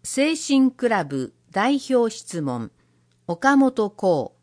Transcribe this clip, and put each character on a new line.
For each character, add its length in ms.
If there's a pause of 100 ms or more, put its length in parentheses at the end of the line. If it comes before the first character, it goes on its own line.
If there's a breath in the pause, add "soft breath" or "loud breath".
精 320
神 320
ク 180
ラ 160
ブ 300 (160)
代 300 (100)
表 260
質 280
問、 280 (540)
岡 320
本 320
幸。 540